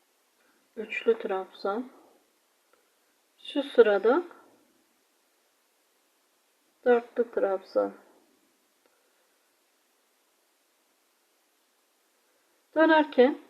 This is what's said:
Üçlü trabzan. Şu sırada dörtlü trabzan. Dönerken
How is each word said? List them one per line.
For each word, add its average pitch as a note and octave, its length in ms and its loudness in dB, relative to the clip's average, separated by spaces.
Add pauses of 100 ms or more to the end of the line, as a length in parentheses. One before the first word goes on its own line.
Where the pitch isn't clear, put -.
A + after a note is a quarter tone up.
(760)
Üçlü A3+ 420 -4
trabzan. G3 720 -8 (1500)
Şu - 240 -6
sırada A3+ 600 2 (2500)
dörtlü A#3+ 460 0
trabzan. F#3+ 640 -4 (4000)
Dönerken D4+ 640 4 (120)